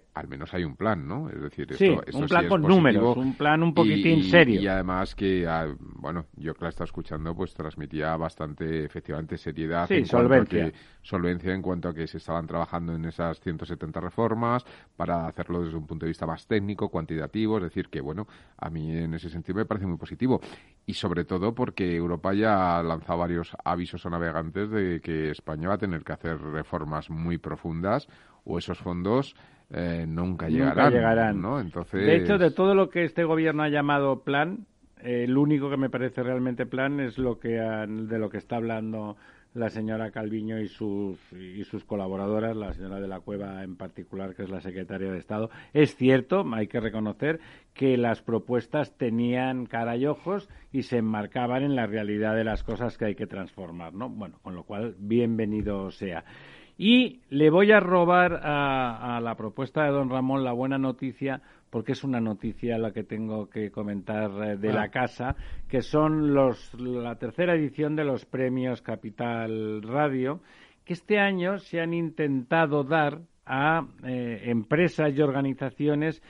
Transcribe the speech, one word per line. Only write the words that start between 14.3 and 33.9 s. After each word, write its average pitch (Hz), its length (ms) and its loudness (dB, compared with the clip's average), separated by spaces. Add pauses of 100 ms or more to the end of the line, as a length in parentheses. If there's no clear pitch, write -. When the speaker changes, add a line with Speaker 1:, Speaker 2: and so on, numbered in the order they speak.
Speaker 1:
para 85 320 -2
hacerlo 87 360 -4
desde 80 140 -6
un 78 80 -8
punto 80 220 -6
de - 20 -2
vista 82 160 -6
más 82 220 -6
técnico, 101 420 0
cuantitativo, 82 680 -2
es 98 80 -2
decir, 85 240 -4
que, 76 120 -6
bueno, 78 240 -6 (320)
a 82 140 -8
mí 80 200 -4
en 82 220 -2
ese 80 160 -8
sentido 85 300 -6
me 110 80 -2
parece 98 180 -4
muy 87 120 -2
positivo. 120 420 0 (460)
Y - 80 -6
sobre 87 320 -2
todo 95 280 0
porque 101 420 -2
Europa 85 380 0
ya 98 460 4
ha 85 40 0
lanzado 82 360 -2
varios 87 320 -2 (140)
avisos 87 400 -4
a 90 40 -6
navegantes 85 600 -2
de 92 320 0
que 78 300 -2
España 78 360 -6
va 98 80 2
a - 20 0
tener 92 280 -4
que 80 80 -6
hacer 80 280 -6
reformas 78 680 -6
muy 82 280 -4
profundas 82 720 -2 (380)
o - 120 -4
esos 87 200 -6
fondos, 95 580 -2 (340)
eh, 85 380 -4
nunca 82 400 -4
Speaker 2:
Nunca - 20 0
Speaker 1:
llegarán, 131 440 4
Speaker 2:
llegarán. 113 480 4
Speaker 1:
¿no? 123 180 -2
Entonces 92 460 -2
Speaker 2:
De 160 100 8
hecho, 180 220 4
de 175 140 4
todo 190 240 4
lo 190 140 4
que 175 140 0
este 170 220 0
gobierno 160 380 2
ha 151 60 2
llamado 143 540 2